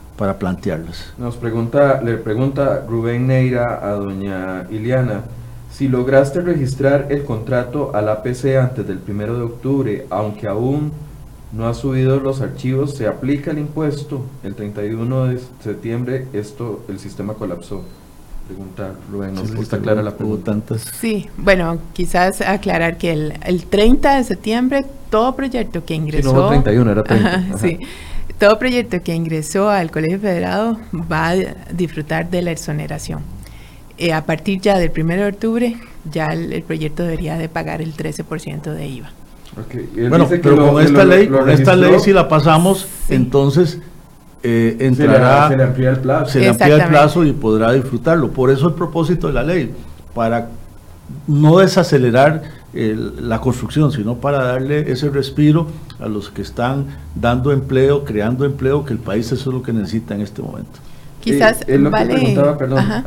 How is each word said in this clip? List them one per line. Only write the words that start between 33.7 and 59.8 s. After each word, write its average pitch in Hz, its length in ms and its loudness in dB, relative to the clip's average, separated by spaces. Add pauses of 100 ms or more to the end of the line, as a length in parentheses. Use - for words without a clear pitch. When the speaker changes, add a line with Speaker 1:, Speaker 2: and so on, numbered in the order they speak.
Speaker 3:
Eh, 170 140 0
a 156 140 -2
partir 170 340 -2
ya 196 180 2
del 165 140 2
primero 170 300 0
de 202 80 0
octubre, 226 480 -2 (340)
ya 156 220 -4
el, 165 180 -6
el 165 120 -6
proyecto 156 400 -6
debería 160 340 -4
de 160 100 -4
pagar 160 340 -6
el 160 120 -8
trece 156 320 -8
por 156 160 -8
ciento 151 320 -10
de 156 140 -8
iva. 135 240 -12 (420)
Speaker 2:
Ok, 110 220 -12 (200)
él 117 140 0
Speaker 1:
Bueno, 165 160 6
Speaker 2:
dice 170 160 2
que 143 80 4
Speaker 1:
pero 147 80 8
Speaker 2:
lo, 143 100 6
Speaker 1:
con 147 140 6
Speaker 2:
que - 60 8
Speaker 1:
esta 165 180 8
Speaker 2:
lo, 180 100 8
Speaker 1:
ley, 208 140 8
Speaker 2:
lo 135 100 4
Speaker 1:
con 135 100 4
esta 151 280 6
ley, 180 140 8
Speaker 2:
registró. 180 120 6
Speaker 1:
si 196 100 6
la 175 140 6
pasamos, 165 600 4 (200)
Speaker 3:
Sí. - 60 2
Speaker 1:
entonces, 139 640 2 (640)
eh, 113 320 2
Speaker 2:
Se 131 60 -2
le, 135 40 4
Speaker 1:
entrará, 131 600 6
Speaker 2:
se 139 80 4
le 131 80 4
amplía 127 280 2
el 131 80 0
plazo. 135 320 0
Speaker 1:
se 135 100 4
le 196 80 6
amplía 220 180 4
el 147 140 8
Speaker 3:
Exactamente. 151 240 8
Speaker 1:
plazo 160 200 4
y 139 60 4
podrá 110 400 2
disfrutarlo. 131 600 2
Por 131 180 2
eso 135 180 4
el 165 60 2
propósito 165 540 -2
de 143 60 -2
la 120 100 0
ley, 156 280 -2 (420)
para 113 360 -2 (800)
no 151 320 6
desacelerar 151 800 4 (320)
el, 110 560 -4
la 113 100 0
construcción, 127 520 0
sino 120 240 -4
para 139 280 -2
darle 135 480 -2
ese 139 180 -2
respiro 147 580 2 (320)
a 110 100 -6
los 104 200 -6
que - 120 -10
están 135 460 -4 (280)
dando 127 380 0
empleo, 135 500 2
creando 117 400 -2
empleo, 139 400 0
que 135 80 -8
el 113 80 -4
país 113 320 -4
eso 131 180 -4
es 127 40 -2
lo 127 100 -6
que 120 80 -6
necesita 107 440 -4